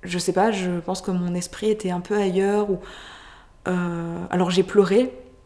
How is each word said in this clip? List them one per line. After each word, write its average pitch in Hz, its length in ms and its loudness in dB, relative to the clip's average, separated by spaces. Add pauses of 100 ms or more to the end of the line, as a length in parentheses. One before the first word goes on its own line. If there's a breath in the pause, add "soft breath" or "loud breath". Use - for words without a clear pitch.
je 180 160 -6
sais 175 160 0
pas, 202 160 4
je 180 300 -2
pense 185 220 -6
que 202 100 -4
mon 175 240 0
esprit 175 340 -2
était 214 220 0
un 175 80 -2
peu 190 160 -4
ailleurs, 202 560 2
ou, 180 80 0 (880 loud breath)
euh... 170 500 -2 (140)
alors 180 180 2
j'ai 180 140 4
pleuré 202 500 4 (320)